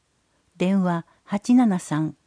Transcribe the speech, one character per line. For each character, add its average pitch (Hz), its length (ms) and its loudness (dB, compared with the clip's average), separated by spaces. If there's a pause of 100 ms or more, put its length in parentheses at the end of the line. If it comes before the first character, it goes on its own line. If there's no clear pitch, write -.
(560)
電 190 260 0
話、 170 240 -4 (160)
八 208 320 -2
七 226 240 4
三 156 380 -6 (100)